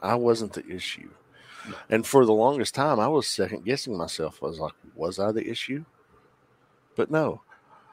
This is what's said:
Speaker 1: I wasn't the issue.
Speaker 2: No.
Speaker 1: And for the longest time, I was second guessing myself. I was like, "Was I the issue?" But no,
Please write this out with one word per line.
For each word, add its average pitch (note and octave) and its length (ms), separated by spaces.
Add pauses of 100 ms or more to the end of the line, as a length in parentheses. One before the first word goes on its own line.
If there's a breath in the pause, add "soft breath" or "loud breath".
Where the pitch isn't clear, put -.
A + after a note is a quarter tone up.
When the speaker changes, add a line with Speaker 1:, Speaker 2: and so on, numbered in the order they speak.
Speaker 1:
I G2 120
wasn't A2+ 380
the - 140
issue. - 420 (580 loud breath)
Speaker 2:
No. G#2 80 (140 loud breath)
Speaker 1:
And A2 160
for C3 200
the A2 80
longest A#2 420
time, C3+ 240
I G#2+ 80
was D3 200
second F#2 380
guessing A#2 320
myself. D#2 460
I - 20
was D#2+ 140
like, D#2 140 (220)
"Was E2+ 220
I G2+ 140
the G#2+ 180
issue?" C3 360 (1120)
But - 140
no, D3+ 320 (520 soft breath)